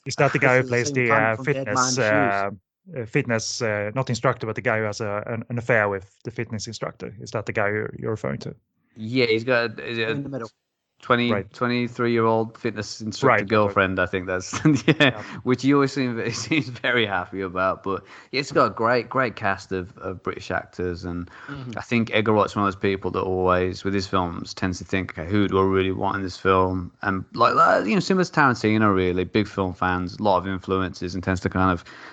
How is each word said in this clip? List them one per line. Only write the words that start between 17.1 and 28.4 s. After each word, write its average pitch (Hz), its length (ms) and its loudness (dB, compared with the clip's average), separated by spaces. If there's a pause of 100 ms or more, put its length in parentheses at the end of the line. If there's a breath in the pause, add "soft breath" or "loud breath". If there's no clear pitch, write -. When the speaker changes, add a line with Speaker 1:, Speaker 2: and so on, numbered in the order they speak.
Speaker 3:
about. 92 420 -2
But 92 220 -4 (260 loud breath)
yeah, 131 80 -2
it's 139 140 -6
got 139 140 4
a 98 60 -2
great, 113 360 0
great 127 260 0
cast 98 380 -2
of, 92 240 -6
of 92 260 -10
British - 280 -6
actors, 90 520 -6
and 87 260 -8 (200 loud breath)
Speaker 2:
Mm-hmm. 135 280 -12
Speaker 3:
I - 40 -8
think 117 320 0
Edgar 110 180 4
Wright's 104 240 4
one 104 100 2
of 98 80 0
those 95 60 -12
people 95 320 0
that 95 100 0
always, 92 600 2
with 98 100 -2
his 98 140 -2
films, 90 460 -2
tends 92 240 -2
to - 80 -12
think, 92 340 -4
"Okay, 82 100 -8
who 101 200 2
do 95 100 2
I 95 40 4
really 95 280 2
want 98 240 -2
in 98 80 -6
this 90 140 -8
film?" 92 540 2 (100)
And 95 320 -2
like, 113 220 4
like, - 300 4
you 214 100 0
know, 190 40 4
similar 185 240 2
to - 80 -4
Tarantino, 110 640 4